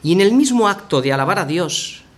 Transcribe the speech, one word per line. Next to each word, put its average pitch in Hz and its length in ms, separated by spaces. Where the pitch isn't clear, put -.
Y 156 120
en 190 80
el 202 100
mismo 247 380
acto 190 320
de 135 100
alabar 139 260
a 170 80
Dios 151 580